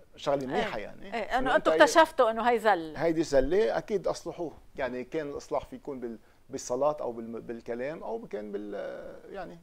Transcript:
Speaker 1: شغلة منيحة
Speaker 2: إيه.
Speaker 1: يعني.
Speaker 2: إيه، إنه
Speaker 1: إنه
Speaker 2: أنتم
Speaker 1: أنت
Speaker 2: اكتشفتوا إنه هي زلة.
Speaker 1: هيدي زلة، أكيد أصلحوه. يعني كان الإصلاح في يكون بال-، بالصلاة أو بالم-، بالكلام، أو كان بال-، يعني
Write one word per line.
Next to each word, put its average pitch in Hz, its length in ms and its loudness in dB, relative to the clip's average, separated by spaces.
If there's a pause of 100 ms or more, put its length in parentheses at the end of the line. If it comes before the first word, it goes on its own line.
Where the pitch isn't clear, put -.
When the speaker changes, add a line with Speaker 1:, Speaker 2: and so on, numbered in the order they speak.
(160)
Speaker 1:
شغلة 139 300 -2
منيحة 165 320 -2
Speaker 2:
إيه. 104 60 -6
Speaker 1:
يعني. - 220 -14
Speaker 2:
إيه، 233 180 -6
إنه 247 160 -2
Speaker 1:
إنه 254 160 2
Speaker 2:
أنتم 320 160 2
Speaker 1:
أنت 320 100 6
Speaker 2:
اكتشفتوا 294 500 6
إنه 226 120 0
هي 240 160 4
زلة. 165 440 2
Speaker 1:
هيدي 165 200 4
زلة، 170 540 4
أكيد 185 300 -2
أصلحوه. 165 460 -6 (220)
يعني 127 280 -4
كان 147 260 -4
الإصلاح 139 360 -4
في - 100 -14
يكون 131 240 -10
بال-، 117 200 -8 (300)
بالصلاة 135 520 0
أو 123 100 -4
بالم-، 113 280 -8
بالكلام، 120 640 -8
أو 220 240 -8
كان 208 240 -10
بال-، 196 800 -10
يعني 175 300 -12